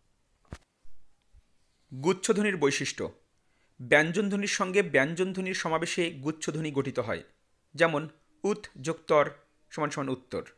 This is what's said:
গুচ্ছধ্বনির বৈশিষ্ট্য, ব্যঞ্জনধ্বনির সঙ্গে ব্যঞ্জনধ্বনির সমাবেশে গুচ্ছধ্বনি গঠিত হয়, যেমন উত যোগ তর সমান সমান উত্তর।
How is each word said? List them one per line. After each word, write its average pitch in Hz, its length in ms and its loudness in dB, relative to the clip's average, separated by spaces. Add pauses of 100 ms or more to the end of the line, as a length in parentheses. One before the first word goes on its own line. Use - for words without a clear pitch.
(1900)
গুচ্ছধ্বনির 190 680 2
বৈশিষ্ট্য, 139 460 0 (760)
ব্যঞ্জনধ্বনির 175 800 2
সঙ্গে 190 260 2
ব্যঞ্জনধ্বনির 185 800 0
সমাবেশে 165 480 -2
গুচ্ছধ্বনি 156 600 -4
গঠিত 135 280 -2
হয়, 107 240 -4 (520)
যেমন 156 260 4 (420)
উত 208 180 0 (200)
যোগ 160 160 -4 (100)
তর 147 180 6 (460)
সমান 151 180 -4
সমান 135 200 -4
উত্তর। 127 340 -6 (140)